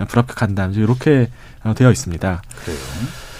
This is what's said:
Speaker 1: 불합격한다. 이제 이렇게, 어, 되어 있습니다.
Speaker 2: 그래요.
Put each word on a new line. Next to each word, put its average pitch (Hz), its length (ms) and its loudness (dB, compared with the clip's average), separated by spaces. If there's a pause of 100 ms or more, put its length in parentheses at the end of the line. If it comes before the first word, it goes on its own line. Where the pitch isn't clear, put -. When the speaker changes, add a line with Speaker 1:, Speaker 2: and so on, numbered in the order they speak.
Speaker 1:
불합격한다. 101 600 0
이제 101 120 0
이렇게, 127 500 4 (340)
어, 110 100 0
되어 127 160 6
있습니다. 90 520 -2 (220)
Speaker 2:
그래요. 78 140 -6 (600)